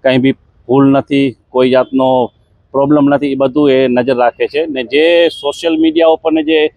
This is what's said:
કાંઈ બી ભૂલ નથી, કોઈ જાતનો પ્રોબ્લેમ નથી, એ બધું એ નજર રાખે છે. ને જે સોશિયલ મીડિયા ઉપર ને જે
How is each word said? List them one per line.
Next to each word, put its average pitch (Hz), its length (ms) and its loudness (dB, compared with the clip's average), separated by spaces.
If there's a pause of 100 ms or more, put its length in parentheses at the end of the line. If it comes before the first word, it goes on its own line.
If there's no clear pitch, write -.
કાંઈ 131 160 0
બી 131 140 2 (360)
ભૂલ 139 300 2
નથી, 139 380 -2 (140)
કોઈ 127 200 0
જાતનો 127 640 0 (400)
પ્રોબ્લેમ 143 320 0
નથી, 143 280 0
એ 135 40 -4
બધું 135 360 0
એ 131 160 2
નજર 123 280 0
રાખે 120 320 -2
છે. 151 180 -4
ને 131 180 -8
જે 160 460 2
સોશિયલ 160 480 -6
મીડિયા 160 300 2
ઉપર 160 240 0
ને 160 120 -2
જે 151 340 0